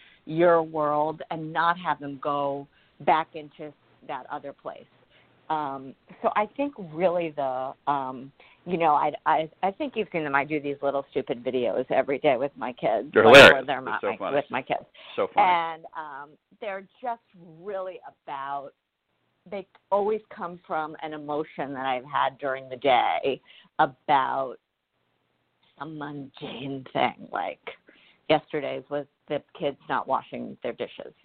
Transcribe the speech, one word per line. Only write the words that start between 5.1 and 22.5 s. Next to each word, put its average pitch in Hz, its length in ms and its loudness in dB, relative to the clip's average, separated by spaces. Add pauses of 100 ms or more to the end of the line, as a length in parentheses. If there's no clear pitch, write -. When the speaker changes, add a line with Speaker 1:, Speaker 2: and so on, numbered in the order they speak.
Speaker 1:
Um, 139 460 -6 (280)
so 226 140 0
I 214 120 0 (100)
think 285 160 -2 (180)
really 170 380 0
the, 135 440 -4 (140)
um, 135 440 -4 (340)
you 175 120 -4
know, 160 180 4
I, 143 160 2 (160)
I, 156 220 2 (120)
I 190 80 2
think 254 260 -6
you've 214 160 -2
seen 165 120 -2
them. 143 100 -4
I 139 100 4
do 151 160 -2
these 139 220 -6
little 139 300 -2
stupid 123 320 -4
videos 123 480 -2
every 135 260 0
day 139 180 2
with 131 220 -4
my 123 160 -8
kids. 110 400 -2
Speaker 2:
They're - 100 8
Speaker 1:
Like, 113 120 12
Speaker 2:
hilarious. 135 160 12
Speaker 1:
or 131 140 2
they're 135 100 -2
Speaker 2:
They're 131 60 -6
Speaker 1:
not 110 200 -6
Speaker 2:
so 104 80 -2
Speaker 1:
my, 95 80 -4
Speaker 2:
funny. 101 180 -4
Speaker 1:
with 143 140 0
my 123 140 -4
kids. - 220 -6 (300)
Speaker 2:
So 98 180 0
funny. 202 140 4
Speaker 1:
And, 165 380 0 (100)
um, 147 340 -12 (300)
they're 196 280 -10 (120)
just 233 220 -8 (400)
really 185 460 -8
about, 139 640 -10 (800)
they 196 160 -10 (240)
always 208 300 0 (140)
come 175 300 -10
from 156 380 -6
an 156 100 -8
emotion 147 600 -6
that 131 120 -6
I've 127 200 -2
had 135 340 -2
during 135 280 -6